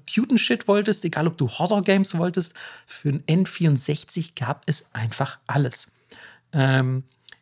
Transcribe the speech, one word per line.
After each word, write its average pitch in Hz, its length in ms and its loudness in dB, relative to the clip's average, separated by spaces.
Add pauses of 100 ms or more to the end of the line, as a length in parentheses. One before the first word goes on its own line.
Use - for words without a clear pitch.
(140)
cuten 233 240 2
Shit - 300 0
wolltest, 202 380 2
egal, 160 220 0
ob 165 100 -2
du 131 100 2
Horror-Games 196 680 2
wolltest, 175 360 -2 (340)
für - 240 -4
den 147 160 -4
N 180 180 4
vierundsechzig 151 880 0
gab 127 300 -6
es - 280 -4
einfach 113 520 -4
alles. - 460 -2 (600)
Ähm, 131 520 2 (380)